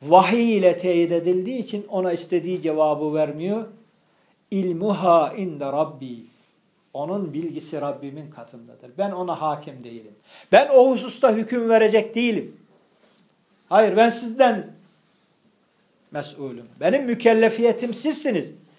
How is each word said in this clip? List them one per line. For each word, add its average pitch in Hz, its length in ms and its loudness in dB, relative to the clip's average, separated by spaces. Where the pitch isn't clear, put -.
vahiy 190 560 4
ile 180 200 4
teyit 170 340 0
edildiği 185 480 -2
için 208 300 -8
ona 185 220 -2
istediği 170 500 -4
cevabı 151 520 0
vermiyor. 156 520 -4
İlmuha 175 840 0
inde 160 320 -8
Rabbi. 135 520 -6
Onun 160 400 -6
bilgisi 151 480 -10
Rabbimin 143 500 -10
katındadır. 120 680 -20
Ben 202 140 -4
ona 175 300 -8
hakim 143 420 -6
değilim. 113 320 -20
Ben 285 160 6
o 269 240 6
hususta 247 400 0
hüküm 226 380 -2
verecek 220 460 2
değilim. 226 420 -2
Hayır, 196 280 4
ben 233 120 6
sizden 226 680 0
mesulüm. 135 540 -12
Benim 233 260 2
mükellefiyetim 233 880 2
sizsiniz. 240 580 -4